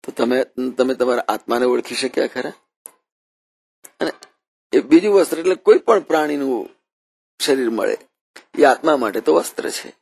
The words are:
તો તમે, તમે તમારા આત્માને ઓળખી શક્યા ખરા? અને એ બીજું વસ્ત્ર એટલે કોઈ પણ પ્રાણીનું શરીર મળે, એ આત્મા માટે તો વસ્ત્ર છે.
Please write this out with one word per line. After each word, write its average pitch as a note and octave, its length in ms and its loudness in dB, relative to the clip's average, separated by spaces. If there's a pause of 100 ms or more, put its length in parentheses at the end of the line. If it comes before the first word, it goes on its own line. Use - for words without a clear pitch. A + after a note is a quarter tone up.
તો - 100 -12
તમે, B2 320 0 (340)
તમે B2+ 160 2
તમારા B2 340 0
આત્માને A#2+ 360 -2
ઓળખી B2 300 -2
શક્યા B2+ 320 -4
ખરા? C3 260 -8 (1500)
અને D#3+ 120 -4 (600)
એ B2+ 80 4
બીજું F3 340 4
વસ્ત્ર E3 240 2
એટલે F3+ 160 0
કોઈ A3 240 0
પણ G#3+ 220 2
પ્રાણીનું C#3+ 720 -2 (680)
શરીર C3 300 0
મળે, G#2 280 -2 (600)
એ D3+ 60 6
આત્મા C#3+ 320 4
માટે A2+ 240 -2
તો D3+ 140 2
વસ્ત્ર - 360 -2
છે. - 320 -12